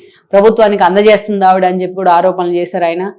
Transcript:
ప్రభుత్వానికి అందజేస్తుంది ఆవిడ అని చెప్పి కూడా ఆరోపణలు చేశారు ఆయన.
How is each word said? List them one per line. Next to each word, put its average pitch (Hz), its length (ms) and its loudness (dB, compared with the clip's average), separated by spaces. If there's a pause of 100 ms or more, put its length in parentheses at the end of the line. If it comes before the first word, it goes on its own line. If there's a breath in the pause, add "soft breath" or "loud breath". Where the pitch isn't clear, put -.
(320 soft breath)
ప్రభుత్వానికి 202 520 2
అందజేస్తుంది 202 640 0
ఆవిడ 185 200 2
అని 180 160 -2
చెప్పి 185 140 -8
కూడా 185 160 0
ఆరోపణలు 180 420 0
చేశారు 175 320 -4
ఆయన. 180 320 -6